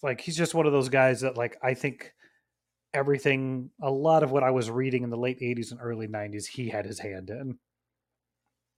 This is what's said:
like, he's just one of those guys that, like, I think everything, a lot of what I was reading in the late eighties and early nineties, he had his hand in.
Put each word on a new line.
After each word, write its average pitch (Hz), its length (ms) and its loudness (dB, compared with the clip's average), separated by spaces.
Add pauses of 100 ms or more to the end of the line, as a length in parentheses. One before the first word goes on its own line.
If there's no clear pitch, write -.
like, 131 160 -2
he's 170 160 -8
just 165 200 0
one 165 100 4
of 151 80 4
those 131 160 4
guys 131 320 6
that, 127 160 -2
like, 120 260 -4
I 127 120 2
think - 400 -6 (800)
everything, 135 760 0 (140)
a 139 80 0
lot 156 320 6
of 139 80 2
what 135 120 4
I 131 80 4
was 123 200 2
reading 127 320 0
in 120 80 -4
the 117 80 -4
late 123 240 -2
eighties 120 300 -4
and 120 100 -14
early 113 240 -6
nineties, 104 400 -8
he 120 240 -8
had 104 160 -4
his 104 120 -10
hand 95 300 -10
in. 123 300 -10 (1200)